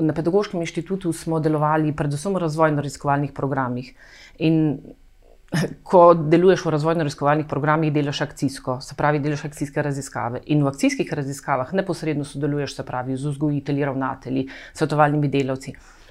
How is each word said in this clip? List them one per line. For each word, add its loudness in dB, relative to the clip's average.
na 2
Pedagoškem 0
inštitutu -4
smo -4
delovali 2
predvsem -2
v -2
razvojno-raziskovalnih 0
programih. -4
In 2
<laughs> -2
ko 10
deluješ 4
v -2
razvojno-raziskovalnih 0
programih, 0
delaš 0
akcijsko, -4
se -16
pravi, 2
delaš -2
akcijske -6
raziskave. -4
In 4
v 2
akcijskih 0
raziskavah -4
neposredno -2
sodeluješ, -4
se -10
pravi, -6
z -4
vzgojitelji, -2
ravnatelji, -4
svetovalnimi 2
delavci. -2